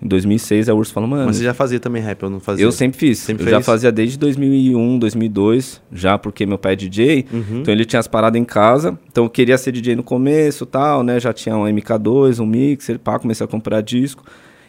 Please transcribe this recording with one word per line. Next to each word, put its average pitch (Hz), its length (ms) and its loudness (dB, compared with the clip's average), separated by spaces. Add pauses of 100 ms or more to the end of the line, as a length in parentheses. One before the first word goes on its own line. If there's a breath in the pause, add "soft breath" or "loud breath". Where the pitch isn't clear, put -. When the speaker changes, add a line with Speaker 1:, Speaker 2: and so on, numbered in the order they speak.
Speaker 1:
em - 60 -8
dois 95 180 2
mil 104 100 2
e 113 40 2
seis, 107 280 0
aí 110 80 4
o - 20 2
Urso 107 140 -2
falou, 110 160 -4
mano 139 180 -2
Speaker 2:
Mas 110 120 0
você 117 80 -2
já 123 80 0
fazia 123 260 -2
também 117 240 -6
rap, 104 180 -8
eu 98 80 -6
não 95 120 -8
fazia? 98 240 0
Speaker 1:
Eu 123 80 4
sempre 131 260 -2
fiz, 135 200 2
Speaker 2:
Sempre - 260 -6
Speaker 1:
eu 113 40 2
já 110 80 6
Speaker 2:
fez? - 80 0
Speaker 1:
fazia 120 280 2
desde 120 260 -2
dois 147 160 0
mil 135 180 0
e 131 220 4
um, 120 240 2
dois 110 160 0
mil 113 120 0
e - 20 -6
dois, 110 520 0 (100)
já 95 260 0
porque 101 280 -6
meu 98 120 -2
pai 95 160 0
é - 20 0
D 98 140 -6
J, 127 420 2
Speaker 2:
Uhum. 117 300 -6
Speaker 1:
então 110 120 0
ele 113 120 2
tinha 117 160 0
as - 80 -6
paradas 113 300 2
em 123 40 0
casa, 127 560 2 (100)
então 120 140 2
eu 113 60 0
queria 127 280 4
ser 127 140 -6
D 123 80 -6
J 117 160 -2
no 120 80 -4
começo, 143 640 0
tal, 143 360 0
né, 120 160 0
já 120 140 -2
tinha 110 240 -6
um 104 100 0
M 104 160 0
K 113 160 -2
dois, 120 420 2
um 113 60 -2
mixer, 123 540 -2
pá, 113 180 -4
comecei 117 280 -4
a - 20 -4
comprar 110 340 -4
disco, 123 400 -4 (480 soft breath)